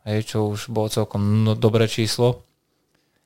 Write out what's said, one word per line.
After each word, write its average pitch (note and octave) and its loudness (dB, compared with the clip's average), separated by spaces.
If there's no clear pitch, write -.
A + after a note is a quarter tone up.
hej, G#2+ -4
čo A2 -2
už G#2 -6
bolo A2 -2
celkom, G#2+ -4
no, A2 4
dobré A2 2
číslo. A#2+ 0